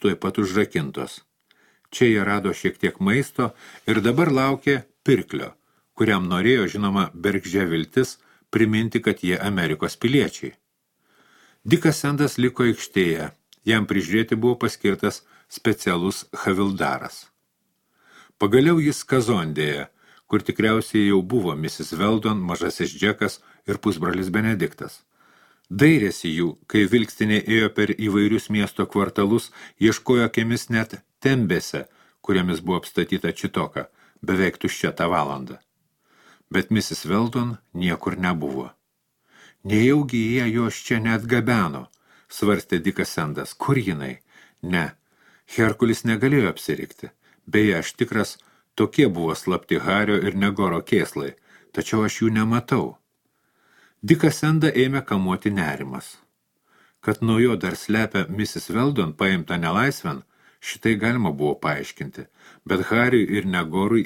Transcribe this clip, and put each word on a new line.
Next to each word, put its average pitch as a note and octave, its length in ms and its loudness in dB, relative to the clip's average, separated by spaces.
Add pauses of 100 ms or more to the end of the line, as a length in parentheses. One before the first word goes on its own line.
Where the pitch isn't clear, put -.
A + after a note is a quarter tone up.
tuoj G2 180 2
pat F#2+ 220 -2
užrakintos. F2+ 800 -2 (720)
Čia B2 160 4
jie G#2+ 180 2
rado G2 240 0
šiek - 300 -4
tiek F2 180 -2
maisto A2 540 0 (340)
ir A2 160 2
dabar C#3 300 2
laukė C3+ 480 0 (260)
pirklio, F#2+ 460 0 (420)
kuriam G2+ 320 2
norėjo, G2 460 2
žinoma, G2 400 0
bergždžia F#2+ 560 -2
viltis E2 480 -2 (340)
priminti, A2 480 2
kad - 240 -2
jie F2+ 160 0
Amerikos F#2 560 -2
piliečiai. - 560 0 (1120)
Dikas D#3 400 2
Sendas C#3+ 340 0
liko B2 300 2
aikštėje, E2+ 640 -2 (320)
jam A2 240 2
prižiūrėti G2+ 480 0
buvo A#2+ 240 0
paskirtas G2+ 640 -2 (240)
specialus F#2+ 800 -2 (180)
havildaras. - 840 -4 (1080)
Pagaliau C3+ 480 4
jis D3 240 -2
Kazondėje, D#2 800 0 (400)
kur - 160 0
tikriausiai A2 640 2
jau G2 160 6
buvo F#2 320 0
misis D#2 400 -8
Veldon, G#2+ 480 0
mažasis F2 480 -4
Džekas - 480 -4 (240)
ir G2+ 160 -6
pusbrolis F2+ 480 -2
Benediktas. G#2+ 800 -4 (640)
Dairėsi G#2+ 580 4
jų, E2 200 0 (180)
kai G#2+ 180 4
vilkstinė G#2+ 600 2
ėjo A2 260 2
per G#2 220 0
įvairius G#2 560 2
miesto G#2 340 0
kvartalus, G2+ 640 0 (300)
ieškojo A2+ 480 2
akimis A2+ 420 -2
net A2 300 -4 (240)
tembėse, F2+ 640 0 (340)
kuriomis F2+ 380 0
buvo F2+ 240 -2
apstatyta F2 480 -2
Čitoka, - 560 -6 (340)
beveik F2+ 380 0
tuščia - 320 -4
tą E2+ 180 -2
valandą. C#2 480 -4 (920)
Bet F#2 240 0
misis - 320 -4
Veldon A#2 500 -2 (160)
niekur F2+ 460 -2
nebuvo. D2 500 -4 (920)
„Nejaugi B2 580 2 (140)
jie B2 160 0
juos A2+ 240 0
čia - 240 -2
neatgabeno?“ A2+ 880 0 (420)
svarstė F#2 540 0
Dikas F#2+ 260 -2
Sendas. D2+ 440 -6
Kur - 240 0
jinai? D2+ 420 -6 (420)
Ne, F2 320 -2 (600)
Herkulis A2+ 480 0
negalėjo A#2 460 2
apsirikti. - 600 -8 (380)
Beje, G#2 300 4
aš - 160 -6
tikras, A2 440 -2 (380)
tokie A#2 320 4
buvo E2+ 280 -2
slapti F2 440 -2
Hario G#2 400 0
ir F#2+ 160 -2
Negoro G2 480 0
kėslai, D2 480 -2 (400)
tačiau G#2+ 320 -2
aš - 180 -4
jų A2+ 140 2
nematau. A2 600 0 (1080)
Diką D#3+ 320 4
Sendą D#3 320 2
ėmė C3+ 400 2
kamuoti F#2+ 440 0
nerimas. C#2 640 -6 (800)
Kad - 240 -2
nuo A2+ 160 2
jo A#2+ 160 4
dar F2+ 240 -4
slepia G#2+ 480 0
Mrs. G2+ 480 -6
Weldon A#2 400 0
paimtą F#2 460 0
nelaisvėn, E2+ 640 -2 (400)
šitai - 360 0
galima A2+ 320 0
buvo D2 220 -2 (100)
paaiškinti, - 640 -8 (400)
bet F#2+ 240 0
Hariui A#2+ 480 4
ir F#2+ 100 -2
Negorui, F#2 580 0